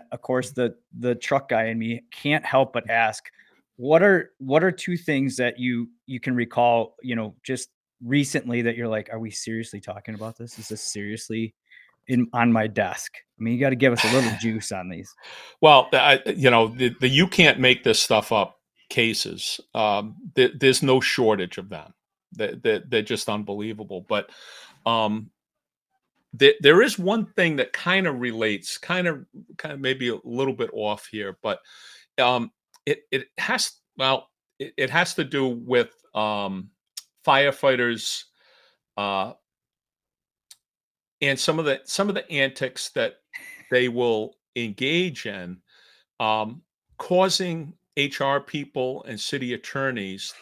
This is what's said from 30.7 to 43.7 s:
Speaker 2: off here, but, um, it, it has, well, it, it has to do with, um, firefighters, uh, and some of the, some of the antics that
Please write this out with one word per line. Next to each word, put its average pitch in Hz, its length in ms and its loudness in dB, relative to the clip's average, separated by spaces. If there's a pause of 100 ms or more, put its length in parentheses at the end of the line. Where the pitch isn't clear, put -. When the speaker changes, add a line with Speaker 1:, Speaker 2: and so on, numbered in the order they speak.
Speaker 2:
off 107 340 -6
here, 98 340 -10
but, 104 200 -4 (580)
um, 123 320 2 (340)
it, 147 280 -4
it 135 160 -6 (100)
has, - 360 -4 (220)
well, 135 320 -2 (300)
it, - 180 -12
it 131 140 -2
has 170 240 0
to 156 100 -2
do 135 220 -2
with, 123 480 0 (220)
um, 101 520 -4 (560)
firefighters, 135 1000 0 (720)
uh, 101 360 -2 (1900)
and 139 180 0
some 160 220 0
of 160 40 -2
the, 139 200 0
some 202 240 -2
of 196 80 -4
the - 160 -8
antics 135 580 -2
that 113 280 -4 (520)